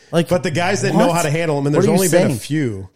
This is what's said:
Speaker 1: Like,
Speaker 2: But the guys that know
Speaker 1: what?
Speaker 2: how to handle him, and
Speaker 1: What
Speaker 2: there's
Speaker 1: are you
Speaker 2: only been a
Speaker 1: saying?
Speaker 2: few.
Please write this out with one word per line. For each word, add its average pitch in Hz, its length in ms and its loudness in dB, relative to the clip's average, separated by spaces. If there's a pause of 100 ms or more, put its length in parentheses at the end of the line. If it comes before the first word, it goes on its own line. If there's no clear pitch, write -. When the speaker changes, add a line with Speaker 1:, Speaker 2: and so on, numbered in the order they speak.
Speaker 1:
Like, 165 200 -2
Speaker 2:
But 175 140 0
the - 80 -4
guys 175 320 -2
that 196 100 -2
know - 140 4
Speaker 1:
what? 170 100 0
Speaker 2:
how 170 60 0
to 156 60 -2
handle 156 300 -2
him, 139 80 -2
and 147 80 0
Speaker 1:
What 170 80 4
Speaker 2:
there's - 20 2
Speaker 1:
are 208 40 2
you 202 60 2
Speaker 2:
only 185 120 2
been 175 200 2
a - 20 0
Speaker 1:
saying? 117 100 -2
Speaker 2:
few. 117 560 -4